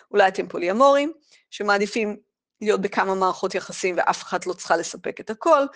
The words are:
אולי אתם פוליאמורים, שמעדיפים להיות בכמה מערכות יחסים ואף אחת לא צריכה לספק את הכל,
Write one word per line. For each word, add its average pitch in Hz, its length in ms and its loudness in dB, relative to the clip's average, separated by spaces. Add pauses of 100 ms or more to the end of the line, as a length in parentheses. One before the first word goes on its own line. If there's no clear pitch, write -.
(100)
אולי 196 180 4
אתם 185 200 -4
פוליאמורים, 269 640 2 (380)
שמעדיפים 208 680 -2 (440)
להיות 202 200 2
בכמה 190 340 0
מערכות 185 400 0
יחסים 180 440 -6
ואף - 240 0
אחת 180 240 -8
לא 180 60 -4
צריכה - 240 -2
לספק - 440 -8
את - 100 -10
הכל, 277 460 2